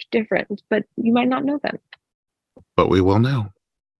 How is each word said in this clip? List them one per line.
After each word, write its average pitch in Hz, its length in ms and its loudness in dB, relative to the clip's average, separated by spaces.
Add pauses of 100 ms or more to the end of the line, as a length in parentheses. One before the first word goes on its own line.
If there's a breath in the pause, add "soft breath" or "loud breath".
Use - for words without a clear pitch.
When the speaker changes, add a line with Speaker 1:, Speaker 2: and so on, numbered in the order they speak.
(100)
Speaker 1:
difference, 208 580 -2
but 214 160 0 (120)
you 226 160 0
might 247 160 2
not 254 160 -2
know 285 180 -2
them. - 160 -6 (960)
Speaker 2:
But 87 120 2
we 92 120 4
will 98 200 4
now. 120 320 0 (480)